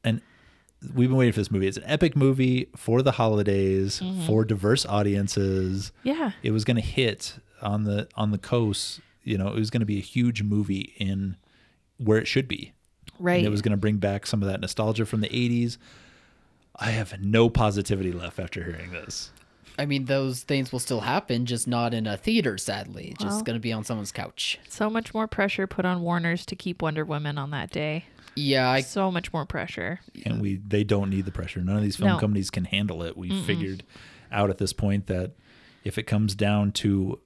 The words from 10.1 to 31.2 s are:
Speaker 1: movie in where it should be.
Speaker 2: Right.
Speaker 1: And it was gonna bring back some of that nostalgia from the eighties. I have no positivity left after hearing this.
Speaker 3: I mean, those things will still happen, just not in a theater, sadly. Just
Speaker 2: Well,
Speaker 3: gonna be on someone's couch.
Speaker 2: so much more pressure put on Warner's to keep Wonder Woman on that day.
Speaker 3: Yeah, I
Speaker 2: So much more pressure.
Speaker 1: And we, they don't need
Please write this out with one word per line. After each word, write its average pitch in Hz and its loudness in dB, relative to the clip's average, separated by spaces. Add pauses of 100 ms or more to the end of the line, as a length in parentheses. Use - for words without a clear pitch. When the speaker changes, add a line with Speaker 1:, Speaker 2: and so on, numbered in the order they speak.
Speaker 1:
movie 101 0
in 98 -2 (600)
where 107 4
it 113 0
should 135 0
be. - -10 (460)
Speaker 2:
Right. 180 2
Speaker 1:
And - 4
it 107 2
was 104 0
gonna 104 2
bring 107 2
back 101 -2
some 107 0
of 98 0
that 95 -4
nostalgia 110 0
from 107 -2
the 107 0
eighties. 120 0 (1000)
I 110 -2
have 107 -4
no 113 6
positivity 101 2
left 87 -8
after 87 -8
hearing 85 -10
this. - -12 (460)
Speaker 3:
I 143 -2
mean, 139 0
those 135 0
things 135 -2
will 127 -2
still 120 -2
happen, 123 0
just 120 -2
not 120 0
in 113 -2
a 101 -2
theater, 170 0
sadly. - -8
Just - -2
Speaker 2:
Well, 220 0
Speaker 3:
gonna 117 -4
be 113 -2
on 110 -4
someone's 104 -6
couch. - -8
Speaker 2:
so - -4
much 226 -4
more 220 -2
pressure 196 -2
put - -2
on 180 0
Warner's 170 -2
to - -8
keep 180 -8
Wonder 156 -2
Woman 147 -4
on 143 -6
that 139 -6
day. 156 -4 (300)
Speaker 3:
Yeah, 135 2
I 135 4
Speaker 2:
So 190 -2
much 175 -4
more 165 -4
pressure. 110 -6 (260)
Speaker 1:
And 110 -2
we, 98 -2
they 101 0
don't 98 2
need 95 0